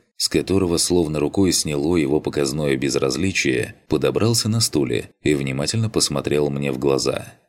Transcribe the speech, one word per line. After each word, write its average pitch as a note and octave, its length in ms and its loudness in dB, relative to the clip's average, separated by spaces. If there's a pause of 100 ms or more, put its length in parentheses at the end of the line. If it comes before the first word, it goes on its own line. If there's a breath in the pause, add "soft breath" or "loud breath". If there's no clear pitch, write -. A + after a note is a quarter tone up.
(160)
с - 140 -2
которого F2 480 2
словно D#2 420 2
рукой E2+ 320 2
сняло D2+ 460 0
его D2 240 2
показное C#2+ 560 -2
безразличие, C2+ 1000 -2 (120)
подобрался G2 640 0
на A2+ 120 0
стуле B1 500 -2 (100)
и D2+ 120 2
внимательно C#2+ 560 -2
посмотрел D2 600 0
мне C#2 220 -2
в B1+ 80 -4
глаза. C2+ 540 0 (160)